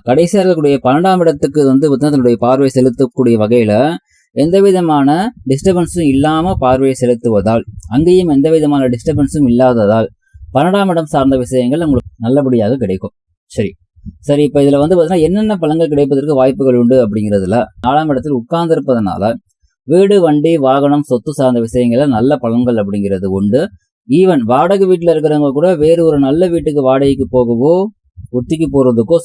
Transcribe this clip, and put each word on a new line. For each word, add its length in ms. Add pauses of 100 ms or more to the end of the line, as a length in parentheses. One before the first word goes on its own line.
கடைசியா 360
இருக்கக்கூடிய 420
பன்னெண்டாம் 360
இடத்துக்கு 460
வந்து 220
பாத்தீங்கன்னா 220
தன்னுடைய 280
பார்வை 380
செலுத்தக்கூடிய 640
வகையில 580 (360)
எந்த 300
விதமான 720 (180)
டிஸ்டர்பன்ஸும் 580
இல்லாம 480
பார்வையை 460
செலுத்துவதால், 600 (280)
அங்கேயும் 380
எந்த 220
விதமான 380
டிஸ்டர்பன்ஸும் 600
இல்லாததால் 600 (440)
பன்னெண்டாம் 360
இடம் 160
சார்ந்த 320
விஷயங்கள் 420
உங்களுக்கு 380
நல்லபடியாக 580
கிடைக்கும். 340 (360)
சரி, 240 (500)
சரி, 240
இப்ப 180
இதுல 180
வந்து 220
பாத்தீங்கன்னா 200
என்னென்ன 340
பலன்கள் 320
கிடைப்பதற்கு 460
வாய்ப்புகள் 420
உண்டு 320
அப்படிங்கிறதுல 560 (240)
நாலாம் 220
இடத்தில் 220
உட்கார்ந்து 440
இருப்பதனால 580 (500)
வீடு, 380
வண்டி, 360
வாகனம், 440
சொத்து 320
சார்ந்த 260
விஷயங்கள்ல 480
நல்ல 280
பலன்கள் 400
அப்படிங்கிறது 500
உண்டு. 420 (420)
Even 340
வாடகை 440
வீட்டுல 260
இருக்கிறவங்க 380
கூட 240
வேறு 300
ஒரு 140
நல்ல 280
வீட்டுக்கு 340
வாடகைக்கு 480
போகவோ 560 (460)
ஒத்திக்கு 400
போறதுக்கோ 540